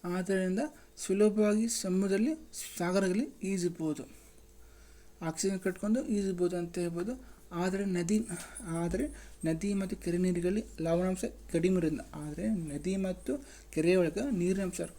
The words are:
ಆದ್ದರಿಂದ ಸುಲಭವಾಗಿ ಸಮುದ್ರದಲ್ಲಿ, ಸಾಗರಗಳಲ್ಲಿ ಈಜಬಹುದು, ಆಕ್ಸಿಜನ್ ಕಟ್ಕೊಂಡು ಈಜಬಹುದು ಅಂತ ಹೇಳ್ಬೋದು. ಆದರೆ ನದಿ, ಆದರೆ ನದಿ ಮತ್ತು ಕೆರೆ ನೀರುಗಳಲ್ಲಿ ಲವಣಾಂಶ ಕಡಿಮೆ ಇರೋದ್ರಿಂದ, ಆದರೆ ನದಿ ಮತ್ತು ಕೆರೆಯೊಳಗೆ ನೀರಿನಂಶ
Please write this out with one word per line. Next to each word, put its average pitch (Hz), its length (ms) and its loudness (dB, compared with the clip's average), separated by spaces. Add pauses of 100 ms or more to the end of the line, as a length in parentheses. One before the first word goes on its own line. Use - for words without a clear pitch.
ಆದ್ದರಿಂದ 185 540 0 (380)
ಸುಲಭವಾಗಿ 208 720 4
ಸಮುದ್ರದಲ್ಲಿ, 196 640 2 (420)
ಸಾಗರಗಳಲ್ಲಿ 190 520 2 (140)
ಈಜಬಹುದು, 170 600 -2 (1200)
ಆಕ್ಸಿಜನ್ 185 380 -2
ಕಟ್ಕೊಂಡು 208 460 0
ಈಜಬಹುದು 185 520 0
ಅಂತ 170 200 -4
ಹೇಳ್ಬೋದು. 175 480 -4 (260)
ಆದರೆ 185 340 0
ನದಿ, 190 420 2 (340)
ಆದರೆ 175 460 -2 (380)
ನದಿ 160 280 0
ಮತ್ತು 190 220 -2
ಕೆರೆ 175 220 -2
ನೀರುಗಳಲ್ಲಿ 180 460 2 (180)
ಲವಣಾಂಶ 180 440 2 (260)
ಕಡಿಮೆ 180 260 4
ಇರೋದ್ರಿಂದ, 156 240 2 (120)
ಆದರೆ 151 360 -4
ನದಿ 165 460 -2
ಮತ್ತು 190 500 -2 (260)
ಕೆರೆಯೊಳಗೆ 180 600 4
ನೀರಿನಂಶ 185 500 0 (180)